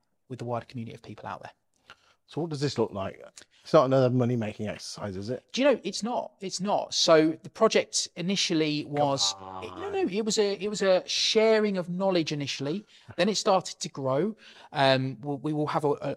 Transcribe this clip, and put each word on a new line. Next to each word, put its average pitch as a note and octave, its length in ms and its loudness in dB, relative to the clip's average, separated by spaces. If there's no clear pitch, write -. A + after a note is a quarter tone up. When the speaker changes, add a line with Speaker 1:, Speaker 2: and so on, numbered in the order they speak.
Speaker 1:
with B2 120 -12
the A#2 40 -10
wider A#2+ 220 -6
community A2+ 300 -12
of - 60 -20
people - 260 -16
out F#2 160 -12
there? - 80 -16
Speaker 2:
So - 160 -6
what E3+ 80 -6
does C#3+ 100 -6
this C#3+ 160 -2
look A2+ 160 0
like? F#2+ 320 -10
It's - 100 -4
not D3 120 8
another C3 220 4
money-making A#2+ 580 0
exercise, G2+ 480 -10
is G2+ 140 -8
it? B2 240 -8
Speaker 1:
Do - 80 -2
you C4+ 60 2
know, C4 160 2
it's G3 200 -8
not. A#3 380 -6
It's F#3+ 180 -8
not. F#3 360 -2
So D#3+ 480 6
the - 80 -16
project - 680 2
initially D#3 680 0
Speaker 2:
Come D3 80 -12
Speaker 1:
was, C#3 460 0
Speaker 2:
on. F#2+ 260 -12
Speaker 1:
it, F2+ 120 -12
no, G4+ 140 -10
no, F#4+ 200 -2
it G#3 140 -2
was G#3 140 0
a, G3+ 140 2
it G#3 60 -4
was G#3 120 -6
a F#3+ 260 2
sharing G#3+ 680 2
of F3 140 -4
knowledge F3+ 420 0
initially. D3 540 -6
Then F#3+ 120 2
it G3+ 80 0
started - 440 0
to - 100 -8
grow. C#3+ 440 -2
Um, C3+ 480 2
we'll, C#3+ 180 -6
we D3+ 140 -4
will D3+ 140 0
have D3 180 0
a, C#3+ 60 2
a, C#3 260 -4